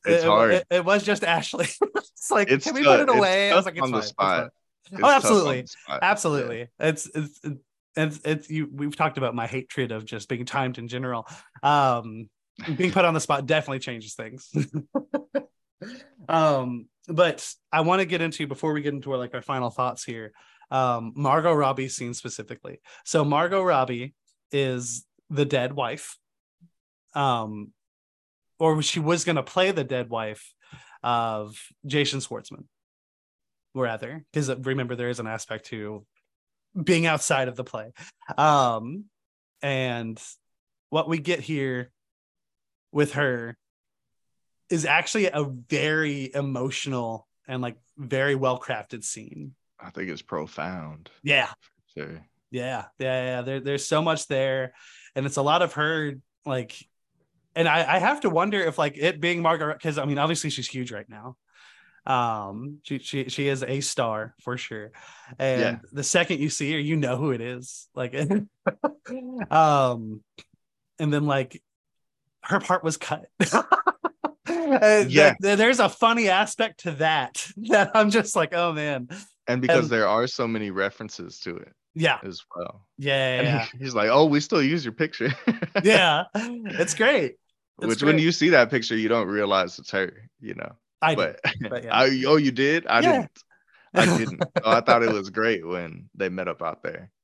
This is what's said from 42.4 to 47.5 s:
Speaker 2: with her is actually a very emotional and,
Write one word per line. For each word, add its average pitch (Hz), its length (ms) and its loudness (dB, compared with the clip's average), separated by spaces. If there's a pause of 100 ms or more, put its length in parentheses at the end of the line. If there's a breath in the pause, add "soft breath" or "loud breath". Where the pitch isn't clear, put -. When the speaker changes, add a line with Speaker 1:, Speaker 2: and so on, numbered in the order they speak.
Speaker 2:
with 147 220 0
her 123 440 -4 (1120)
is 165 160 -2
actually 175 420 2
a 151 160 -2
very 143 880 -2
emotional 131 920 -6 (200)
and, 127 140 -8